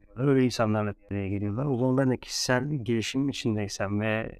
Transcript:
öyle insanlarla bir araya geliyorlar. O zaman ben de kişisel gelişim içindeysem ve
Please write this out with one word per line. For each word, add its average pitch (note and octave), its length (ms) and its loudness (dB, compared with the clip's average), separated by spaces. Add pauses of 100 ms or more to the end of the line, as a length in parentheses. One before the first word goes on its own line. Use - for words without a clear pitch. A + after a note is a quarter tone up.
(180)
öyle C3+ 280 4
insanlarla G#2+ 480 2
bir - 220 -8
araya G2 140 -2
geliyorlar. G#2 360 -2
O C3+ 120 0
zaman B2+ 200 2
ben C3+ 120 4
de A#2+ 80 2
kişisel B2+ 540 -2
gelişim B2 580 -2
içindeysem G#2 680 -2
ve A2 400 -2